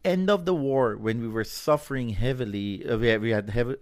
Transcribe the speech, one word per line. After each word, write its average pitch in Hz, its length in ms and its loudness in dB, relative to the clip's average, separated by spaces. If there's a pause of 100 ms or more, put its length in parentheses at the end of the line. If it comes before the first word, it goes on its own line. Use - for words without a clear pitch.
end 185 260 2
of 196 160 2
the 185 100 2
war, 135 420 2
when 110 240 -2
we 117 80 -6
were 110 160 -2
suffering 135 640 -2
heavily, 104 800 -2
uh, 113 80 2
we 117 100 2
had, 110 140 4
we 110 80 0
had 104 220 0
heavy, 120 300 0